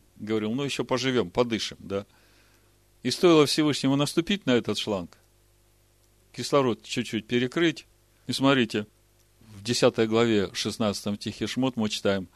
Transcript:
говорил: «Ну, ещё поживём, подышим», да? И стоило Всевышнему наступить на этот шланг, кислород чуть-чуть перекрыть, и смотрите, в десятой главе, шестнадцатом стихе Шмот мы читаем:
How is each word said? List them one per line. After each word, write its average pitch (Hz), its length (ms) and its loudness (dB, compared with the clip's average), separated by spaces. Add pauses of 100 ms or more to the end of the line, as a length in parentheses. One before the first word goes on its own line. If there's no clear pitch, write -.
(160)
говорил: 107 360 -2
«Ну, 139 120 -4
ещё 135 200 -4
поживём, 123 460 0
подышим», 120 500 -2
да? 98 260 -8 (1000)
И 123 80 -2
стоило 160 340 6
Всевышнему 139 480 0
наступить 165 520 -2
на 131 100 4
этот 107 220 0
шланг, 95 380 -6 (1160)
кислород 127 500 0
чуть-чуть 113 440 -6
перекрыть, 127 600 0 (400)
и 127 60 -4
смотрите, 123 540 2 (540)
в 107 220 -20
десятой 117 460 2
главе, 110 460 2
шестнадцатом 104 640 -4
стихе 107 300 -8
Шмот 127 300 -2
мы 110 120 0
читаем: 98 480 -2